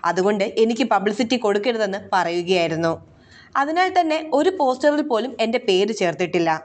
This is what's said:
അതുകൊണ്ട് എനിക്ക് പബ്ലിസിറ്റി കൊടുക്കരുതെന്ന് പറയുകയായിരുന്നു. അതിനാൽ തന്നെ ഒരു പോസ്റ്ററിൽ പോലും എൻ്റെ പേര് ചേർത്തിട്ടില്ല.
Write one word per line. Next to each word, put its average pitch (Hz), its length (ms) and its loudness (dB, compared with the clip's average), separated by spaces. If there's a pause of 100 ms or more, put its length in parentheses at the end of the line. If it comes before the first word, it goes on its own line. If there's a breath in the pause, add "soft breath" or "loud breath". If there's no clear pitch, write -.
അതുകൊണ്ട് 190 400 0 (180)
എനിക്ക് 233 280 0
പബ്ലിസിറ്റി 214 460 0
കൊടുക്കരുതെന്ന് 208 600 -2 (140)
പറയുകയായിരുന്നു. 170 800 0 (640 loud breath)
അതിനാൽ 320 340 0
തന്നെ 330 280 2 (160)
ഒരു 302 240 2
പോസ്റ്ററിൽ 294 540 2
പോലും 233 280 -2
എൻ്റെ 226 280 0
പേര് 202 340 2
ചേർത്തിട്ടില്ല. 170 480 0 (160)